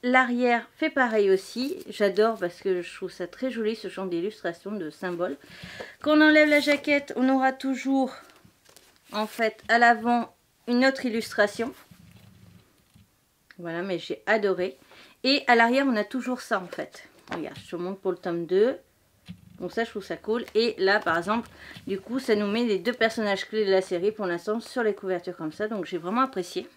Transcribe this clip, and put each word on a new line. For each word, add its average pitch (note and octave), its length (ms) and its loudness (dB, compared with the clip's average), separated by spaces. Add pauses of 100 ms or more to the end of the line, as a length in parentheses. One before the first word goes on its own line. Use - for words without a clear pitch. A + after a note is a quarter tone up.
L'arrière B3 720 2
fait D#4 140 0
pareil A3 400 2
aussi. A3+ 480 0 (100)
J'adore G#3 500 0
parce F3 220 -6
que F#3 200 -2
je - 140 -12
trouve F#3 160 -10
ça F3+ 160 -10
très B3+ 240 -6
joli, A3 240 -2
ce G#3 140 -10
genre F#3+ 180 -8
d'illustration, F3 640 -6
de E3+ 180 -8
symbole. F3+ 460 -6 (640)
Quand D4+ 160 4
on D4+ 40 8
enlève D4+ 280 8
la D4 120 6
jaquette, C#4+ 560 0
on B3+ 120 2
aura C4 240 2
toujours, C4 600 -2 (1000)
en G#3+ 140 -4
fait, A3 420 -4
à A#3 100 4
l'avant, A#3 560 4 (340)
une B3 180 4
autre C4+ 180 2
illustration. A3+ 680 -2 (1800)
Voilà, E3+ 240 -8
mais F#3 160 -4
j'ai - 280 -10
adoré. G3 520 0 (460)
Et C4+ 240 2
à A#3+ 80 8
l'arrière, B3 320 4
on A#3+ 80 2
a G#3 80 0
toujours B3 360 -6
ça, G3+ 200 -4
en F3 80 -12
fait. - 400 -12 (240)
Regarde, D#3+ 320 -10
je - 60 -18
te F3+ 60 -8
montre F#3 240 -6
pour F#3 120 -2
le F3 60 -6
tome E3+ 280 -4
deux. G#3 320 2 (800)
Donc F3+ 140 -8
ça, A3+ 120 -2
je A3+ 60 -10
trouve G3 140 -10
ça E3+ 120 -8
cool. A3+ 280 -4 (100)
Et A3+ 240 2
là, F#3+ 220 4
par E3 160 0
exemple, G#3 320 -2 (380)
du F#3+ 120 -4
coup, A#3 200 -6
ça B3 180 2
nous G#3 100 0
met A3 180 0
les G#3 140 0
deux F#3+ 140 -2
personnages A3 560 0
clés G#3+ 160 0
de F#3+ 60 0
la F#3+ 120 6
série F#3 300 -2
pour G#3 140 -6
l'instant F3+ 340 -4
sur A#3+ 220 -6
les G#3+ 120 0
couvertures F#3 420 -6
comme D#3 160 -8
ça. G#3+ 140 -4
Donc G#3+ 200 -6
j'ai F3+ 120 -6
vraiment F#3 220 -2
apprécié. F#3 560 -4